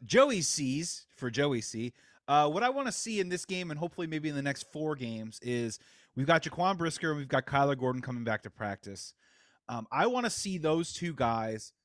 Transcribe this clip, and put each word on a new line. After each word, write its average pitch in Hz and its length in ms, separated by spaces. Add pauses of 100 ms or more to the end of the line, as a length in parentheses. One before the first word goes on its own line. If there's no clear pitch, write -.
Joey 233 380
C's 143 640 (100)
for 127 140
Joey 135 300
C. 117 320 (360)
Uh, 147 220
what 180 120
I 247 60
wanna 269 240
see 214 280
in 180 80
this 180 160
game, 180 260
and 147 100
hopefully 170 260
maybe 156 220
in 147 60
the 139 80
next 139 300
four 156 220
games, 113 480
is 120 360 (360)
we've 135 120
got 165 160
Jaquan 180 360
Brisker 165 320
and 151 80
we've 139 100
got 135 180
Kyler 139 320
Gordon 127 240
coming 123 220
back 110 200
to 101 60
practice. 101 640 (540)
Um, 113 220
I 156 160
wanna 247 240
see 190 280
those 160 340
two 170 220
guys 113 580 (120)